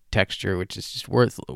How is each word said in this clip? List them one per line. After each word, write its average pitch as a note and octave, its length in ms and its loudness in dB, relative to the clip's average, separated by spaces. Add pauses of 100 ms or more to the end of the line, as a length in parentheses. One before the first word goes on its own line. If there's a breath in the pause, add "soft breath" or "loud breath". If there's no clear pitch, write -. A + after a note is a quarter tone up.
(100)
texture, G2 460 0
which F#2 200 -6
is - 160 -12
just - 160 -10
worth-, B2 320 4 (160)